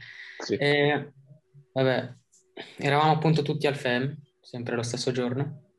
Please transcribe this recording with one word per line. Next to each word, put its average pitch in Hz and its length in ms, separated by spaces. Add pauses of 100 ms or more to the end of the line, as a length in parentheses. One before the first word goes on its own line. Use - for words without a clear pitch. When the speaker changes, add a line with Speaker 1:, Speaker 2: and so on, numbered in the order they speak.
(400)
Speaker 1:
Sì. - 160
Speaker 2:
E, 143 580 (580)
vabbè, 131 420 (680)
eravamo 147 340
appunto 156 300
tutti 151 240
al 135 80
fem, 131 420 (240)
sempre 120 340
lo 117 80
stesso 123 280
giorno, 123 560 (120)